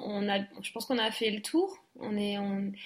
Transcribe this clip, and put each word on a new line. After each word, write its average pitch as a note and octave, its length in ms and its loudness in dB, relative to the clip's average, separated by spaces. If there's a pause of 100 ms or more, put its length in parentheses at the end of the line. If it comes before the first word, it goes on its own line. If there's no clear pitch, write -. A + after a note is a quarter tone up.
on G3+ 220 0
a, G3+ 120 4 (220)
je - 100 -8
pense A#3 140 -6
qu'on B3+ 120 2
a A3 140 4
fait A3 180 0
le G#3+ 120 0
tour. F#4 360 2 (220)
On G#3+ 180 -2
est, G3+ 220 2
on, G3 320 0 (140)